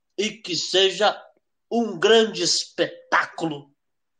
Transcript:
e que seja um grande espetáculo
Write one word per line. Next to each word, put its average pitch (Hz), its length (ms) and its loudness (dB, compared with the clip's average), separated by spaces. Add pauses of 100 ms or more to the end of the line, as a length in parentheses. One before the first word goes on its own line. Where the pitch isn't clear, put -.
(160)
e 208 140 -2
que - 240 -12
seja 190 680 0 (500)
um 214 280 -2
grande 208 440 4
espetáculo - 1300 -4 (500)